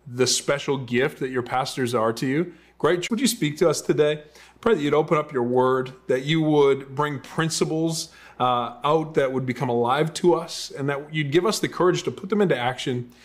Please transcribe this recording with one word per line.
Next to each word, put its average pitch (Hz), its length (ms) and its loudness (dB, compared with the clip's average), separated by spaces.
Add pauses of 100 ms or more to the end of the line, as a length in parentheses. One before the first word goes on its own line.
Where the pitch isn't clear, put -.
The 123 220 0
special 143 480 0
gift 127 440 0
that 135 100 -4
your 127 140 -2
pastors 127 520 -2
are 113 160 2
to 117 160 -4
you. 156 260 -2 (240)
Great. 175 320 0
Would 233 120 -2
you 262 60 4
speak 147 320 -2
to 170 100 6
us 147 100 0
today? 151 440 0
I - 360 -20
pray 226 160 2
that 156 60 0
you'd 147 120 0
open 156 240 2
up 151 140 -2
your 127 120 0
word, 131 500 2 (140)
that 131 160 0
you 160 180 2
would 139 540 2
bring 147 240 -2
principles, 160 880 -2 (300)
uh, 123 460 0
out 156 300 0
that 135 180 2
would 131 120 -4
become 127 220 -4
alive 123 460 0
to 175 200 4
us, - 380 -6
and 143 180 -4
that 143 240 -6
you'd 151 160 -2
give 175 160 2
us 214 140 0
the 156 80 0
courage 175 360 0
to 127 80 -4
put - 180 -12
them 208 100 2
into 160 180 2
action 123 540 -4 (140)